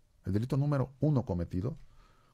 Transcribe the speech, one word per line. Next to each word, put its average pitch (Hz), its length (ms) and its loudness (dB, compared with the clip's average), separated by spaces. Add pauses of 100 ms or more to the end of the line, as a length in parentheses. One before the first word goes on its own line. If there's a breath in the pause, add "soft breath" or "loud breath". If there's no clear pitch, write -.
(260)
el 95 80 -2
delito 123 240 0
número 139 440 0
uno 143 240 4
cometido, 90 520 -2 (560 soft breath)